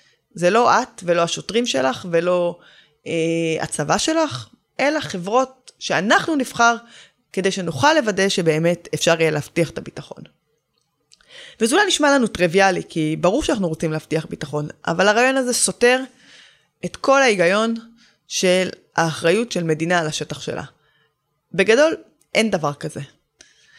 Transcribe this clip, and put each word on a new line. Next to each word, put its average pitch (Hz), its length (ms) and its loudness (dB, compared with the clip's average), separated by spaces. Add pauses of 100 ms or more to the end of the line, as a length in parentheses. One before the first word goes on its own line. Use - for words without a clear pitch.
(320)
זה 175 160 2
לא 220 320 4
את - 220 -10
ולא 175 180 2
השוטרים 185 440 -2
שלך 254 460 -2
ולא, 175 480 0 (480)
אה, 165 560 -2
הצבא 156 340 -2
שלך, 311 520 -2 (300)
אלא 294 200 0
חברות 226 800 -4
שאנחנו 247 560 0
נבחר 233 400 2 (580)
כדי 190 180 0
שנוכל 185 420 0
לוודא 202 360 2
שבאמת 165 640 0
אפשר 165 280 2
יהיה 160 100 2
להבטיח 151 380 -2
את - 80 -12
הביטחון." - 460 -14 (1400)
וזה 226 140 2
אולי 403 120 4
נשמע 294 240 2
לנו 262 160 4
טריוויאלי, 180 600 2
כי 156 300 -2
ברור 190 240 2
שאנחנו 202 260 0
רוצים 160 220 -4
להבטיח 156 340 -4
ביטחון, 147 420 -8 (200)
אבל 175 200 2
הרעיון 254 300 2
הזה 247 160 -2
סותר 247 500 2 (840)
את - 100 -10
כל 269 260 2
ההיגיון 208 520 2 (540)
של 185 420 0 (260)
האחריות 170 560 0
של 175 120 -4
מדינה 165 360 0
על 156 80 -4
השטח - 340 -8
שלה. - 220 -8 (880)
בגדול, 226 420 4 (400)
אין 220 160 0
דבר 151 220 -2
כזה. 151 280 -12 (760)